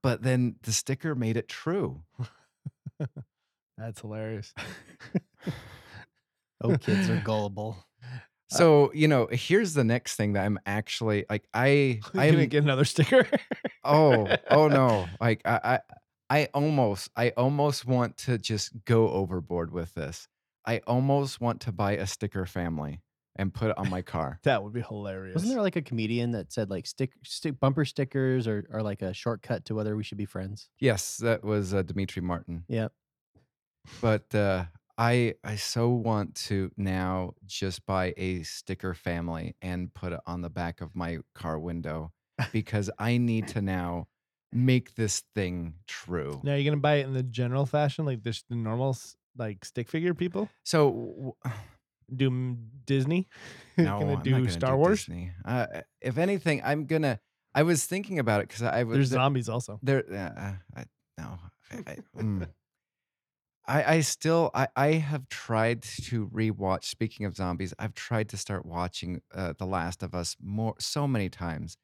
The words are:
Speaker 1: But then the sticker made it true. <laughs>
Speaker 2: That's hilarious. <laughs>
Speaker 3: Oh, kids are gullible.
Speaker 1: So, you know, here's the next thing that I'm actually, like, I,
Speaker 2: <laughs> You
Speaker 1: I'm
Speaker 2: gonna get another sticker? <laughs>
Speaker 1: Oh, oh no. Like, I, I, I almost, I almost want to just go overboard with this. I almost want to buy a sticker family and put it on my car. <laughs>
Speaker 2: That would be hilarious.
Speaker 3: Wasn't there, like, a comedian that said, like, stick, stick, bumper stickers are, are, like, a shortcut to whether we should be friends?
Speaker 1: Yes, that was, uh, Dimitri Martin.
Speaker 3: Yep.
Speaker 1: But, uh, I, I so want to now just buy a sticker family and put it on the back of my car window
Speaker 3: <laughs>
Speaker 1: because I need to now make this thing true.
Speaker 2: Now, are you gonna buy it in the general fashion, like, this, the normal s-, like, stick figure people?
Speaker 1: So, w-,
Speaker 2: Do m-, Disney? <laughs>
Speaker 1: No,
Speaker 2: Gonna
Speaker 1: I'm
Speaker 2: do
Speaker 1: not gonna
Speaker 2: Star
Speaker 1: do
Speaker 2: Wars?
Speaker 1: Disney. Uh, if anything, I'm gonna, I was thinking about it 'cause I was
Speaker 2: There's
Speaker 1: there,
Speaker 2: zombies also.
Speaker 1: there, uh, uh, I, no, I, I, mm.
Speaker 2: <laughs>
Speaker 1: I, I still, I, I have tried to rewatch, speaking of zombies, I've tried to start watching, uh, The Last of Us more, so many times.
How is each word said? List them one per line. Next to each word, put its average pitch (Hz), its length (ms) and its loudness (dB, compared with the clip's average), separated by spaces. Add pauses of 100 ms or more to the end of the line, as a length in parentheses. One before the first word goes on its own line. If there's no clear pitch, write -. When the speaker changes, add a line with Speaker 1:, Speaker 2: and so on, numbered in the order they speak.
Speaker 1:
But 120 200 0
then 123 400 2
the 113 100 -2
sticker 139 420 -2
made 113 220 0
it - 100 -4
true. 117 560 -4 (960)
<laughs> - 760 -14
Speaker 2:
That's 110 240 -10
hilarious. 110 560 -8
<laughs> - 60 -10 (2000)
Speaker 3:
Oh, 123 140 4
kids 190 320 2
are 113 80 2
gullible. 107 580 -2 (760)
Speaker 1:
So, 151 440 8
you 151 140 4
know, 131 240 6
here's 175 420 2
the 139 100 4
next 117 320 2
thing 104 180 0
that 98 120 2
I'm 104 200 0
actually, 104 640 -2
like, 107 260 -2
I, 131 520 4
Speaker 2:
<laughs> - 60 -14
You - 80 0
Speaker 1:
I'm 156 120 8
Speaker 2:
gonna 147 140 8
get 147 160 2
another 139 220 4
sticker? 247 480 6
<laughs> 254 40 2 (460)
Speaker 1:
Oh, 131 540 8 (140)
oh 151 160 10
no. 120 420 6 (100)
Like, 113 240 2
I, - 200 2
I, 123 160 2 (600)
I - 120 -2
almost, 139 640 2
I 117 160 2
almost 139 560 2
want 123 300 2
to 123 200 -2
just 107 480 -4
go 113 240 6
overboard 87 640 -2
with 85 240 -8
this. 80 320 -8 (380)
I 113 200 -2
almost 135 560 0
want 120 200 -2
to 117 100 -6
buy 101 220 0
a 98 120 -2
sticker 95 400 -4
family 80 560 -6 (360)
and 98 140 -2
put 110 200 -2
it - 80 -4
on 95 100 -4
my 90 140 -4
car. 78 380 -4
<laughs> - 20 -20
Speaker 2:
That 120 200 4
would 104 100 -12
be 123 100 -6
hilarious. 95 500 -10
Speaker 3:
Wasn't 196 180 -2
there, 233 120 0
like, 180 140 0
a 160 40 -2
comedian 120 520 -2
that 98 200 -6
said, 104 160 -2
like, 92 160 -6
stick, - 280 -6 (100)
stick, - 360 -8
bumper 139 260 2
stickers 131 640 0
are, 104 240 -2
are, 110 120 -4
like, 101 180 -4
a 92 140 -4
shortcut - 500 -4
to 110 80 -6
whether 107 220 -2
we 107 80 -4
should 101 160 -10
be 101 60 -2
friends? 98 440 -10 (100)
Speaker 1:
Yes, 117 380 0
that 117 260 0
was, 101 300 0
uh, 98 80 2
Dimitri 92 400 -4
Martin. 85 460 -6
Speaker 3:
Yep. 110 260 -2 (1040)
Speaker 1:
But, 110 360 2
uh, 95 300 2 (320)
I, 117 360 4 (100)
I 107 120 -8
so 117 340 0
want 110 460 0 (120)
to 95 300 -2
now 92 560 -2 (140)
just - 400 -6
buy 92 300 0
a 92 260 -4
sticker 92 500 -8
family 85 640 -4
and 90 320 -6
put 90 220 -8
it 73 140 -8
on 87 140 -6
the 85 100 -8
back 85 300 -6
of 80 140 -12
my 85 240 -4 (140)
car 80 240 -6
window 82 540 -8 (260)
Speaker 3:
<laughs> 113 140 -4
Speaker 1:
because 104 480 -2
I 120 180 0
need 113 320 0
to 107 140 -4
now 87 440 -4 (440)
make 127 440 2
this 110 280 -2 (100)
thing 87 420 -4 (120)
true. 73 560 -6
Speaker 2:
Now, 143 100 0
are 139 40 0
you 143 120 2
gonna 147 120 2
buy 147 140 6
it 139 120 2
in 135 60 -4
the 127 100 0
general 123 420 -2
fashion, 147 400 0
like, 127 160 -2
this, 113 220 -6
the 120 120 -8
normal 117 360 0
s-, - 240 -8 (220)
like, 107 280 -8
stick - 240 -8
figure 170 240 0
people? 180 360 -4 (140)
Speaker 1:
So, 151 280 6
w-, 117 420 -8 (800)
Speaker 2:
Do 131 140 2
m-, 123 420 -2 (160)
Disney? 139 420 2 (260)
<laughs> - 240 -6
Speaker 1:
No, 104 220 4
Speaker 2:
Gonna - 180 0
Speaker 1:
I'm - 60 -4
Speaker 2:
do 131 80 2
Speaker 1:
not 131 80 6
gonna 123 120 2
Speaker 2:
Star 131 220 0
Speaker 1:
do 135 40 2
Speaker 2:
Wars? 180 280 4
Speaker 1:
Disney. 87 260 -8 (120)
Uh, 117 380 -4 (200)
if 127 180 -2
anything, 170 440 0
I'm 147 220 0
gonna, 147 340 0 (360)
I 147 80 6
was 160 220 4
thinking 190 340 -4
about 107 220 4
it - 80 -6
'cause 107 120 -8
I 117 220 2
was 113 140 -2
Speaker 2:
There's 135 140 4
Speaker 1:
there, 131 80 2
Speaker 2:
zombies 127 300 2
also. 110 320 -6
Speaker 1:
there, 135 300 2
uh, 95 280 -6
uh, 98 140 -6 (220)
I, - 100 -12 (320)
no, 78 220 -12 (320)
I, - 40 -14 (160)
I, - 60 -12 (240)
mm. 98 340 -2
Speaker 2:
<laughs> - 60 -20 (1040)
Speaker 1:
I, 147 280 2
I 165 60 4
still, 160 520 2
I, 131 220 2
I 139 180 4
have 147 360 -2
tried 117 540 0
to - 440 -6
rewatch, 98 580 -2
speaking - 400 -6
of 90 100 -6
zombies, 90 420 -4
I've - 160 -8
tried 110 360 -2
to 98 80 -10
start 98 280 -6
watching, 85 560 -6 (120)
uh, 92 240 -6
The 92 100 -6
Last 90 360 -4
of 90 120 -10
Us 87 260 -4
more, 107 380 -4
so 147 280 -4
many 104 220 -2
times. 82 540 -8